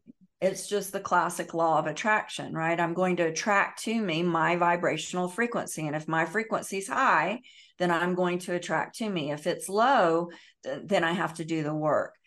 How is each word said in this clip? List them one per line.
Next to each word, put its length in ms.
It's 280
just 240
the 80
classic 520
law 280
of 60
attraction, 680
right? 260
I'm 160
going 220
to 100
attract 580
to 160
me 220
my 320
vibrational 760
frequency. 580
And 100
if 100
my 200
frequency's 600
high, 540
then 120
I'm 240
going 260
to 140
attract 440
to 100
me. 240
If 160
it's 200
low, 640
th-, 220
then 180
I 100
have 220
to 100
do 200
the 100
work. 400